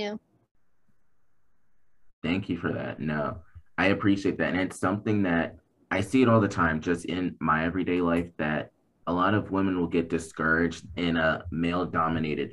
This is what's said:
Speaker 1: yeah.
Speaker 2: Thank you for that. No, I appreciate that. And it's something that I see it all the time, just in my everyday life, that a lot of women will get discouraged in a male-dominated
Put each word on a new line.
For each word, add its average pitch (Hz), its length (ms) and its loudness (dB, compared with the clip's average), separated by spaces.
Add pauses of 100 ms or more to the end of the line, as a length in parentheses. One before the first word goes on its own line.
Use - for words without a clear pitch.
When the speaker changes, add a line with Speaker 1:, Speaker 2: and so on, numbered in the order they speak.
Speaker 1:
yeah. 208 100 -4 (2000)
Speaker 2:
Thank 92 240 0
you 87 100 -2
for 85 140 -2
that. - 260 -6
No, 73 400 -4 (400)
I 90 160 2
appreciate 98 440 2
that. 78 120 0
And 85 100 0
it's 90 200 -4
something 104 420 0
that 85 320 0 (360)
I 95 120 0
see 131 180 2
it 123 80 6
all 113 120 8
the 101 80 4
time, 80 340 0
just 85 240 -2
in 90 340 -2
my 80 240 2
everyday 90 380 0
life, 85 340 2
that 76 360 -4 (340)
a 82 60 -2
lot 90 200 2
of 101 180 0
women 95 300 0
will 85 60 0
get 85 240 0
discouraged 82 720 0 (120)
in 85 200 0
a 80 340 0
male-dominated 80 1040 -2